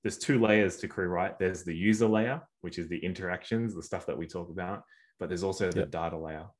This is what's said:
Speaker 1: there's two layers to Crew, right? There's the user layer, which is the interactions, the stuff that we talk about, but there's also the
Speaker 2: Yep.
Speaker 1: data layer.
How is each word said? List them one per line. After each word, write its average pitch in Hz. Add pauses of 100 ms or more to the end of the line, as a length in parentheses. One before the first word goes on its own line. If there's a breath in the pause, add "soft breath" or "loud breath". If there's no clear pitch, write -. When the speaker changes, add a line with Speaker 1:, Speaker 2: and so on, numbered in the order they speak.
Speaker 1:
there's 110
two 135
layers 107
to 107
Crew, 95
right? 90
There's 92
the 85
user 107
layer, 113 (200)
which 87
is 85
the 85
interactions, 92
the 80
stuff -
that 71
we 82
talk 87
about, 92 (340 soft breath)
but -
there's 90
also 95
the 85
Speaker 2:
Yep. -
Speaker 1:
data 82
layer. 80 (120)